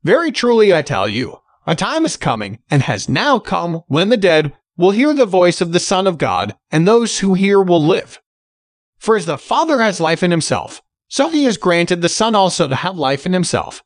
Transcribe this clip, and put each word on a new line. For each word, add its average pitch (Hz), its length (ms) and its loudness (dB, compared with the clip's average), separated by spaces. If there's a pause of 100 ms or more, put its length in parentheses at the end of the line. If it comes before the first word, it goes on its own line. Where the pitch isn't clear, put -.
Very 277 300 0
truly 220 420 2
I 156 80 0
tell 104 240 -2
you, 110 320 -6 (300)
a 165 80 0
time 294 280 -2
is - 120 -4
coming 107 420 -6 (100)
and 143 140 2
has 104 260 -4
now 220 300 0
come 170 480 -6
when 165 220 0
the 247 80 4
dead 160 360 2 (240)
will 180 140 4
hear 277 240 2
the 269 100 2
voice 180 360 2
of 175 100 -2
the 175 80 0
Son 190 300 0
of 165 100 -2
God, 143 380 -2 (160)
and 160 160 2
those 233 320 2
who 190 140 2
hear 196 280 2
will 175 180 4
live. - 400 -2 (760)
For 220 160 0
as 190 100 -2
the 156 140 -4
Father 294 420 0
has 202 200 0
life 165 240 0
in 175 80 2
himself, - 500 -4 (240)
so 285 220 -2
he 302 160 0
has 226 120 2
granted 175 460 0
the 170 60 0
Son 220 260 0
also 185 320 0
to 131 80 -4
have 180 220 -6
life 139 280 -2
in 180 80 -2
himself. - 540 -4